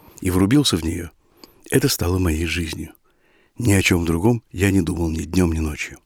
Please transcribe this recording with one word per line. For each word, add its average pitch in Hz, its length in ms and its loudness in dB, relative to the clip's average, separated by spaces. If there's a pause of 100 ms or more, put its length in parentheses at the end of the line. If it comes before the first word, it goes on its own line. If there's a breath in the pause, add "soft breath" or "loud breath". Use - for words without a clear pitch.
(200 loud breath)
и 92 100 -4
врубился 98 460 2
в 80 80 -2
неё, 85 260 -6 (600 soft breath)
это 135 180 2
стало 92 300 -2
моей 82 280 0
жизнью. 80 460 -8 (680)
Ни 117 140 2
о 95 100 4
чём 87 220 2
другом 92 460 0
я 98 200 0
не 95 100 4
думал 82 300 -2
ни 80 140 -4
днём, 85 280 2
ни 80 80 -2
ночью. - 460 -8